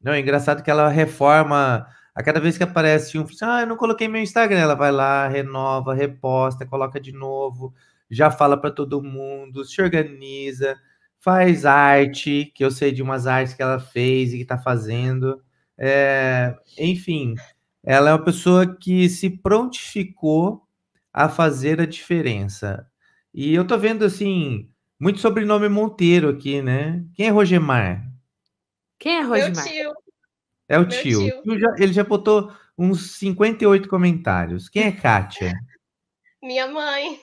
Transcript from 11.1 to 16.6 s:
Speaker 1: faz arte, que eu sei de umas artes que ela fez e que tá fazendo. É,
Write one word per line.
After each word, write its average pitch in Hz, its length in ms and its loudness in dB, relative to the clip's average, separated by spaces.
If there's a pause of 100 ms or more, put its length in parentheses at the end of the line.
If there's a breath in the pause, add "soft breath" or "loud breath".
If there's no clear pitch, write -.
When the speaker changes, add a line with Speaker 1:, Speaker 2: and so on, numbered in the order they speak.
Speaker 1:
faz 185 460 4
arte, 143 880 4
que - 120 -4
eu 135 60 2
sei 139 200 0
de 127 100 -6
umas 131 260 -4
artes 131 260 0
que - 100 -8
ela 131 160 -2
fez 127 540 0
e 123 60 -8
que 123 60 -10
tá 123 120 -6
fazendo. 127 840 -2 (360)
É, 131 760 2 (240)